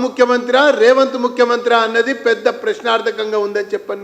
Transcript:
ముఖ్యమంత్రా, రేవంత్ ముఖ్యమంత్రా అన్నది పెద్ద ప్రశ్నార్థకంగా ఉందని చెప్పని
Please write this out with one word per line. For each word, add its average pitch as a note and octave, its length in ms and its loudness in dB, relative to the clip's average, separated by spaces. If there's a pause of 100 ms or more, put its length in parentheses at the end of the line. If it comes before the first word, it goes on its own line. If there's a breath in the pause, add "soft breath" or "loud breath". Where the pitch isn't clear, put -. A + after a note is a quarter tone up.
ముఖ్యమంత్రా, B3 580 2 (200)
రేవంత్ C4 420 4
ముఖ్యమంత్రా A#3+ 600 0
అన్నది A#3 260 0 (140)
పెద్ద A3 220 0 (140)
ప్రశ్నార్థకంగా A3 840 -4
ఉందని G3+ 280 -6
చెప్పని G3+ 300 -8